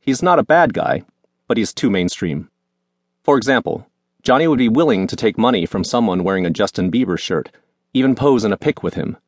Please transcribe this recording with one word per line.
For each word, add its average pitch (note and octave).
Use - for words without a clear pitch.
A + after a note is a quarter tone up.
He's C3
not F3
a A2+
bad D#3
guy, -
but B2
he's G#2+
too B2
mainstream. F2
For C#3+
example, B2
Johnny C#3+
would C#3+
be B2
willing A2+
to -
take -
money A2
from F#2
someone F#2+
wearing F#2
a E2+
Justin F2+
Bieber E2
shirt, -
even C3
pose C3
in G#2
a F#2+
pic -
with F2
him. -